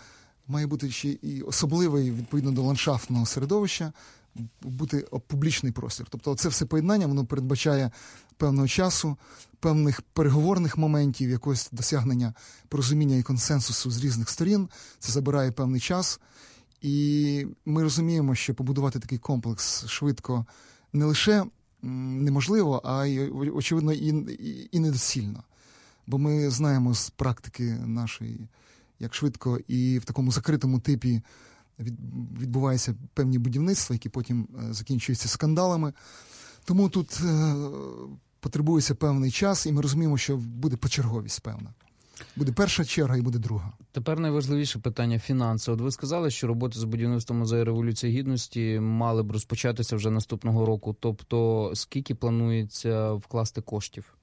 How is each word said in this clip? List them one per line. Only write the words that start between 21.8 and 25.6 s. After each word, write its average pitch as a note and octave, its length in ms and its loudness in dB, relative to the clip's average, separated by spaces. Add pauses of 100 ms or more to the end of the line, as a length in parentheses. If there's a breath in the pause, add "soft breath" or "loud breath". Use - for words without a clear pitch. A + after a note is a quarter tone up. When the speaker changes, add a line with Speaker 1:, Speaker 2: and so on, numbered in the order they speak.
Speaker 1:
м, C3 400 -4
неможливо, C#3+ 640 2
а C3+ 200 0
й, C3+ 140 0 (100)
о-, C#3+ 260 -4
очевидно, D#3 380 0
і, D3+ 140 -2 (260)
і, - 380 -10
і F3 80 2
недоцільно. B2+ 640 -2 (640 soft breath)